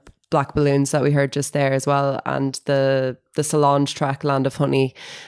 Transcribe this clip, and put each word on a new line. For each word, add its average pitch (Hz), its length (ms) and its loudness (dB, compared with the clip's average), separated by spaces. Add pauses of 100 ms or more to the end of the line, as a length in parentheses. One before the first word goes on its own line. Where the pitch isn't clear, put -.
(300)
Black 143 240 0
Balloons 139 380 2
that 147 100 2
we 143 80 2
heard 139 220 2
just 143 200 -4
there 139 200 0
as 135 120 -2
well, 139 420 0
and 135 400 -4
the, 135 500 0 (180)
the 151 80 -2
Solange 143 540 2
track, 139 260 -4
Land 135 240 0
of 135 80 -4
Honey, 135 400 0 (340)